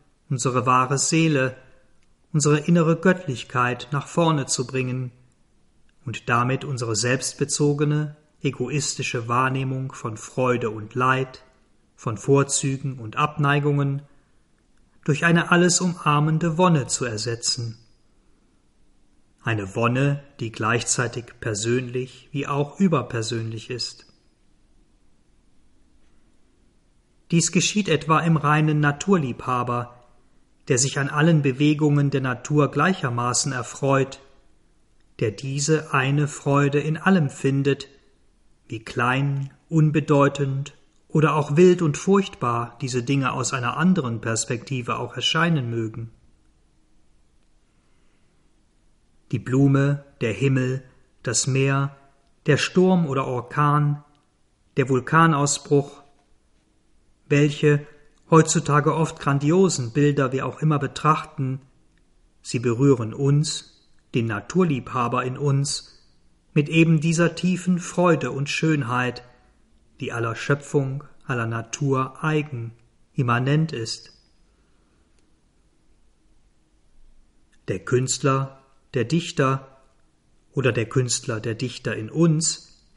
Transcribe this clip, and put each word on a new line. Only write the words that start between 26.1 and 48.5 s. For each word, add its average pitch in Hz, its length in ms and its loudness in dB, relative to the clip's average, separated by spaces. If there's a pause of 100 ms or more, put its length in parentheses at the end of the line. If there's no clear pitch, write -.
Dies 170 220 2
geschieht 196 360 0
etwa 151 320 2
im 165 160 2
reinen 151 440 2
Naturliebhaber, 127 1200 -2 (640)
der 131 100 2
sich 135 200 0
an 139 100 -2
allen 151 340 4
Bewegungen 147 680 2
der 139 100 0
Natur 135 500 0
gleichermaßen 135 800 -2
erfreut, 131 680 -2 (1000)
der 113 100 0
diese 143 640 -4
eine 143 360 2
Freude 143 520 0
in 156 160 -2
allem 170 340 2
findet, 139 580 0 (800)
wie 113 120 -10
klein, 135 720 -2 (160)
unbedeutend 143 1080 2 (340)
oder 151 260 2
auch 143 220 0
wild 175 260 8
und 147 140 2
furchtbar 123 840 0
diese 123 220 -2
Dinge 135 300 0
aus 127 200 -4
einer 123 240 -4
anderen 143 440 2
Perspektive 117 800 -4
auch 120 160 -8
erscheinen 156 560 0
mögen. 117 400 -6 (3250)